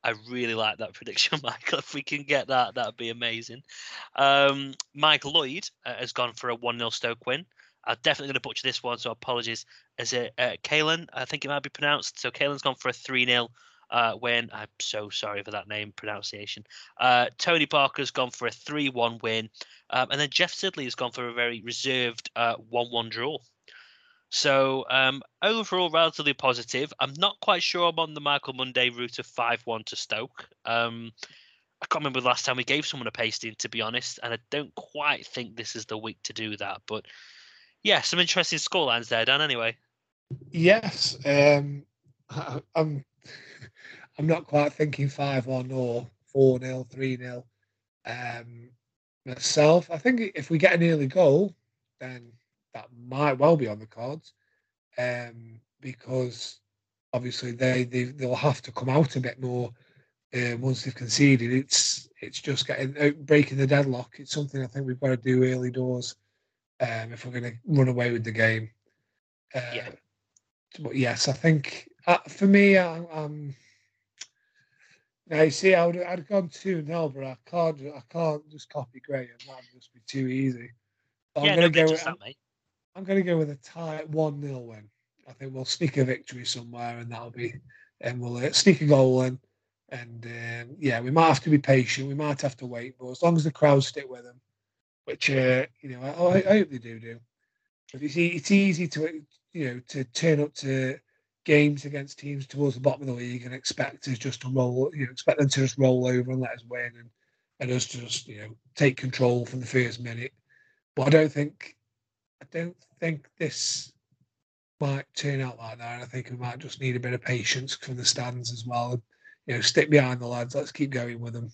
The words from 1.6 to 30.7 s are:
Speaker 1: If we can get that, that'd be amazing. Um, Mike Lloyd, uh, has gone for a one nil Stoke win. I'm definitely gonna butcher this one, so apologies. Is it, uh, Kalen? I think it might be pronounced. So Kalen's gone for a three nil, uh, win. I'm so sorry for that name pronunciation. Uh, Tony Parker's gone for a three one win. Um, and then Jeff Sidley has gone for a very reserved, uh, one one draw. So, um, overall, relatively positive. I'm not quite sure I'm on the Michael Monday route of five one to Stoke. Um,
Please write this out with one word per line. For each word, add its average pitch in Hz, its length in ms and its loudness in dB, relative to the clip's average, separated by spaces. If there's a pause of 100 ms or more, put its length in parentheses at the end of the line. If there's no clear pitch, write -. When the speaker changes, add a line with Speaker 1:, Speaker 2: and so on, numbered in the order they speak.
Speaker 1:
If - 160 -8
we 143 80 -8
can 147 220 -8
get 139 240 0
that, 123 260 0
that'd 113 240 -6
be 117 140 -6
amazing. 117 500 -8 (540)
Um, 139 580 4 (220)
Mike 147 280 2
Lloyd, 147 460 -8 (160)
uh, 123 80 -8
has 120 200 -8
gone 120 200 -4
for 123 160 -8
a 120 60 -2
one 120 240 -6
nil 117 100 -4
Stoke 117 380 -6
win. 139 180 -4 (400)
I'm 117 160 -4
definitely 139 320 -2
gonna 131 60 0
butcher 117 280 -8
this 127 140 -4
one, 120 160 -4
so 117 140 -6
apologies. 113 560 -6 (320)
Is 123 140 -6
it, 120 260 -4
uh, 123 140 0 (100)
Kalen? 156 500 0
I 131 120 -6
think 147 200 -8
it 135 40 -6
might 143 120 -2
be 139 80 -10
pronounced. 147 500 -2
So 123 120 -6
Kalen's 143 320 -2
gone 135 100 0
for 127 160 -6
a 123 40 -4
three 127 320 -2
nil, 123 260 2 (400)
uh, 113 280 0
win. 120 320 -2
I'm 107 160 -14 (120)
so 107 300 -6
sorry 104 340 -8
for 107 80 -14
that 101 160 -8
name 104 280 -8
pronunciation. 104 720 -10 (340)
Uh, 123 280 6 (100)
Tony 165 300 2
Parker's 139 420 0
gone 127 220 -2
for - 160 -8
a 110 40 -4
three 151 380 -6
one 117 320 -2
win. 113 260 -4 (440)
Um, 127 180 0
and 139 120 -4
then 147 80 -2
Jeff 175 240 0
Sidley 165 320 -6
has 123 100 -8
gone 123 160 -6
for 120 160 -8
a 120 60 -10
very 120 280 -4
reserved, 120 760 -4
uh, 117 200 0 (140)
one 120 180 -2
one 117 220 -4
draw. 120 280 -6 (920)
So, 135 600 2
um, 131 320 4 (200)
overall, 190 480 0
relatively 156 440 2
positive. 127 680 -2
I'm 135 160 -2
not 190 240 0
quite 180 200 2
sure 175 280 0
I'm 165 100 -4
on 156 140 -4
the 151 80 -10
Michael 143 320 -2
Monday 127 360 0
route 120 300 -8
of 117 60 -8
five 117 400 -4
one 110 200 -6
to - 120 -10
Stoke. - 500 -8 (160)
Um, 117 480 -4 (720)